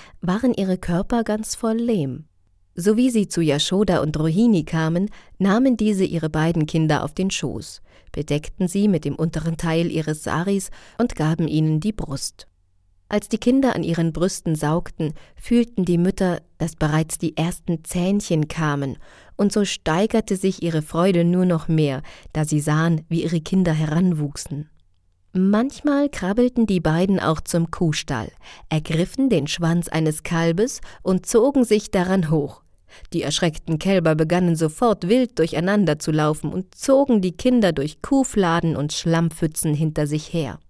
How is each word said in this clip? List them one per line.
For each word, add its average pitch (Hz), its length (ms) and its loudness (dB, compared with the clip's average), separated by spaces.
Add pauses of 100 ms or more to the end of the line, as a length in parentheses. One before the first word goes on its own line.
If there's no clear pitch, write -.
(200)
waren 220 340 0
ihre 190 240 0
Körper 196 460 -2
ganz 214 320 -4
voll 226 220 -2
Lehm. 175 480 -2 (520)
So 202 200 2
wie 254 120 4
sie 220 200 0
zu - 100 -2
Yashoda 165 640 2
und 151 180 -2
Rohini 165 460 2
kamen, 165 440 0 (300)
nahmen 226 380 4
diese 208 260 2
ihre 160 260 -2
beiden 160 360 0
Kinder 156 400 0
auf 143 80 -8
den 190 180 -2
Schoß, - 500 -8 (300)
bedeckten 147 560 -4
sie 202 220 2
mit 165 160 0
dem 143 100 -4
unteren 160 400 -2
Teil 165 340 0
ihres 156 340 -4
Saris 190 480 -2 (260)
und 240 180 0
gaben 160 320 0
ihnen 156 320 2
die 208 140 -2
Brust. - 540 -10 (600)
Als 208 220 -2
die 226 80 -2
Kinder 254 380 2
an 170 80 -2
ihren 165 280 0
Brüsten 165 440 -2
saugten, 156 580 -2 (240)
fühlten 233 480 0
die 175 120 2
Mütter, 180 440 0 (160)
dass - 180 -4
bereits 156 420 0
die - 200 -4
ersten 170 480 -4
Zähnchen 180 640 0
kamen, 143 480 -4 (400)
und 202 160 2
so 208 100 2
steigerte 196 720 0
sich 190 260 -2
ihre 160 200 0
Freude 170 420 2
nur 180 220 4
noch 170 240 0
mehr, 151 320 0 (320)
da 151 100 0
sie 151 160 0
sahen, 156 480 0
wie 165 160 -2
ihre 165 160 0
Kinder 175 320 2
heranwuchsen. 151 1000 -2 (600)
Manchmal 262 800 2
krabbelten 233 560 0
die 185 160 0
beiden 175 400 2
auch 156 180 0
zum 165 320 -2
Kuhstall, 147 600 -4 (380)
ergriffen 165 600 0
den 156 180 2
Schwanz 170 400 0
eines 156 360 -2
Kalbes 170 580 0 (220)
und 185 220 0
zogen 262 380 4
sich 214 280 2
daran 180 400 2
hoch. 147 320 -2 (480)
Die 170 120 -4
erschreckten 160 540 -2
Kälber 165 380 2
begannen 170 400 2
sofort 170 540 0
wild 240 280 2
durcheinander 165 600 2
zu - 120 -4
laufen 151 420 0
und 185 200 -8
zogen 269 460 4
die 180 140 -2
Kinder 233 400 2
durch 143 280 -6
Kuhfladen 170 760 0
und 147 160 -4
Schlammpfützen 165 800 0
hinter 151 340 -2
sich 151 240 -6
her. 147 280 -6 (100)